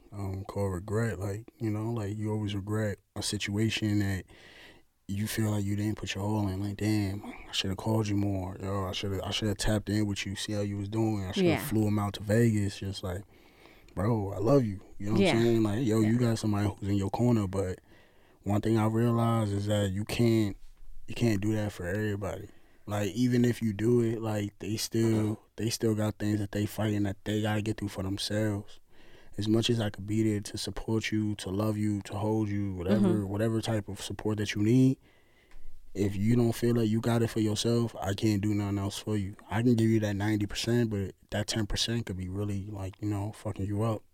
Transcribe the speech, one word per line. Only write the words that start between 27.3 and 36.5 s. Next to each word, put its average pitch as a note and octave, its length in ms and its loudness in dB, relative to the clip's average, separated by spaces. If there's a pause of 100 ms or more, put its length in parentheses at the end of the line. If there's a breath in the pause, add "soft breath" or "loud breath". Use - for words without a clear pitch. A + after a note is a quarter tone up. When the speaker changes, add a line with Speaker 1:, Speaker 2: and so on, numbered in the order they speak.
Speaker 1:
gotta G#2+ 200 0
get G#2+ 160 -4
through G2+ 100 -4
for - 160 -8
themselves. G#2 720 -2 (600 soft breath)
As G#2 100 -2
much A2+ 220 4
as A#2+ 100 2
I G#2 100 -2
could G2 160 -10
be G#2+ 180 2
there G#2+ 160 2
to G#2 180 -8
support - 540 -4
you, G#2+ 240 0
to - 140 -8
love G#2 280 0
you, G#2 240 -2
to - 120 -12
hold G#2+ 340 0
you, G2+ 260 -2
whatever, G2 340 4
Speaker 2:
Mm-hmm. G#2 200 0
Speaker 1:
whatever A2 320 0
type G#2+ 280 -2
of G2 140 -10
support G#2 360 -2
that G#2+ 160 -2
you G#2 80 0
need, C3 360 6 (960 soft breath)
if G2+ 220 0
you G#2+ 200 4
don't A#2 160 4